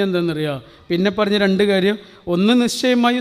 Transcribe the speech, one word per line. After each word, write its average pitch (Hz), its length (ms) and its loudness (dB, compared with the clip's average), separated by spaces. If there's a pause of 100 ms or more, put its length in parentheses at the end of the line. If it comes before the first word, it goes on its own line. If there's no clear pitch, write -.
എന്താണെന്നറിയോ? 160 480 -4 (340)
പിന്നെ 180 280 0
പറഞ്ഞ 208 280 0
രണ്ട് 190 180 2
കാര്യം, 202 320 2 (320)
ഒന്ന് 185 340 2
നിശ്ചയമായി 247 600 0